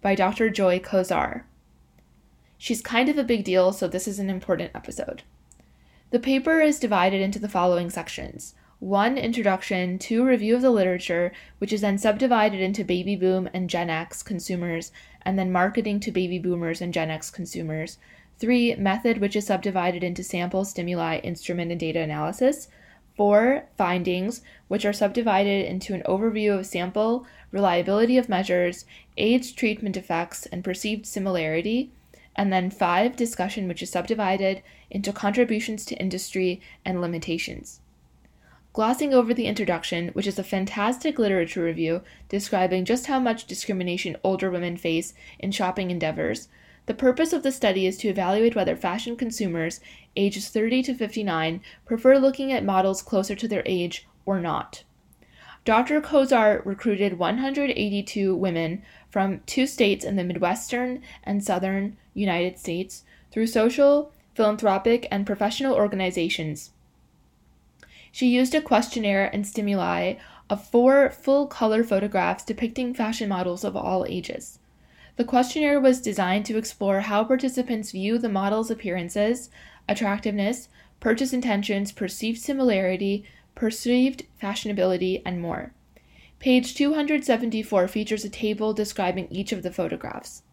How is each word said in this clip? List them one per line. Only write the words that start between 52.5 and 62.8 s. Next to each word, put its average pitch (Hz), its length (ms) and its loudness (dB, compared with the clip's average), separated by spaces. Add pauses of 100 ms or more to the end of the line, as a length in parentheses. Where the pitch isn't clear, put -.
at 233 100 0
models 190 380 2
closer 202 340 -2
to 233 100 -8
their 214 200 -2
age 175 420 -4 (180)
or 196 140 0
not. 156 460 -6 (800)
Doctor 254 340 4
Kozar 262 640 4
recruited 196 540 0
one 180 200 0
hundred 277 320 -2
eighty-two 202 640 -2
women 170 500 -2 (260)
from 190 360 -2
two 269 220 0
states 202 380 2
in 196 100 -2
the 185 80 0
Midwestern 240 800 -2 (240)
and 202 180 -2
Southern 196 540 -2 (160)
United 185 440 0
States 185 460 -8 (280)